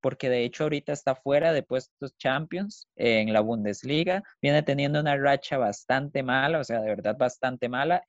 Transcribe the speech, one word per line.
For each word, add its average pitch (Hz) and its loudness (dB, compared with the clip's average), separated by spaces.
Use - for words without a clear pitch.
porque 135 -4
de 123 2
hecho 123 -4
ahorita 147 -4
está 139 -2
fuera 147 2
de 139 0
puestos - -8
Champions 160 -4
en 110 2
la 107 4
Bundesliga. 123 -2
Viene 143 4
teniendo 143 0
una 151 2
racha 139 2
bastante 131 -2
mala, 135 2
o 131 -4
sea, 117 -2
de 107 -2
verdad 104 -2
bastante 127 -2
mala. 143 0